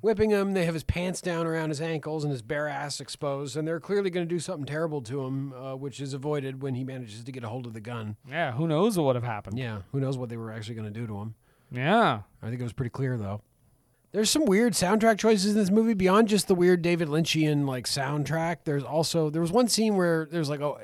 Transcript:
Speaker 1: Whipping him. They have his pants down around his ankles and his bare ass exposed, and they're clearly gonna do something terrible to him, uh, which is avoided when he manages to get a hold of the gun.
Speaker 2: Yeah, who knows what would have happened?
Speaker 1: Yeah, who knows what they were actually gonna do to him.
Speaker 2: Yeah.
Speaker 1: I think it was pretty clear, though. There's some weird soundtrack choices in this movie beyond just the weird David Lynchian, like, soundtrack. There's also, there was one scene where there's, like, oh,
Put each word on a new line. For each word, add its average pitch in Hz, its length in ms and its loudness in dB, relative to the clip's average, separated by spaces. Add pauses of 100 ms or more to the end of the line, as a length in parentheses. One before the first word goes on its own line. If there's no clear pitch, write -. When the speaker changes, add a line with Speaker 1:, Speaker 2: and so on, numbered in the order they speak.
Speaker 1:
Whipping 214 300 2
him. 196 240 2
They 185 100 2
have 170 80 0
his 160 120 -4
pants 175 360 -2
down 165 260 -2
around 160 220 -2
his 151 140 -4
ankles 160 420 -4
and 147 80 0
his 127 80 -4
bare 147 280 -4
ass 143 320 -6
exposed, 139 540 -6
and 156 140 -2
they're 165 120 -4
clearly 202 280 -2
gonna 175 160 -2
do 170 140 -4
something 147 260 -6
terrible 151 380 -4
to 131 240 -6
him, 135 260 -4
uh, 135 240 -10
which 135 240 -10
is 139 140 -8
avoided 135 480 -4
when 135 120 -2
he 127 100 -4
manages 120 380 -10
to 131 100 -12
get 127 120 -10
a 110 40 -6
hold 120 180 -8
of 113 80 -12
the 113 80 -12
gun. 110 340 -8 (100)
Speaker 2:
Yeah, 143 260 -4
who 147 140 0
knows 180 300 2
what 165 120 2
would 123 80 4
have 120 80 -2
happened? 117 340 -6
Speaker 1:
Yeah, 113 240 -6 (100)
who 139 80 -2
knows 135 160 -2
what 123 140 -6
they 117 80 -8
were 113 140 -8
actually 113 240 -8
gonna 110 140 -6
do 113 160 -6
to 104 120 -8
him. 110 160 -8 (360)
Speaker 2:
Yeah. 147 500 2 (220)
Speaker 1:
I 110 60 -8
think 123 120 -6
it 123 40 -4
was 117 100 -8
pretty 120 160 -4
clear, 127 260 -2
though. 104 240 -6 (680)
There's 202 180 2
some 311 160 2
weird 214 300 6
soundtrack 214 440 4
choices 214 340 4
in 202 40 2
this 196 140 4
movie 226 240 4
beyond 190 340 6
just 196 180 2
the 196 80 6
weird 180 280 6
David 170 260 2
Lynchian, 151 580 2
like, 127 200 -4
soundtrack. 147 800 -2
There's 143 200 0
also, 156 460 0
there 156 100 -2
was 165 120 0
one 240 160 4
scene 214 280 2
where 165 340 2
there's, 156 200 -2
like, 143 100 -4
oh, 143 240 -2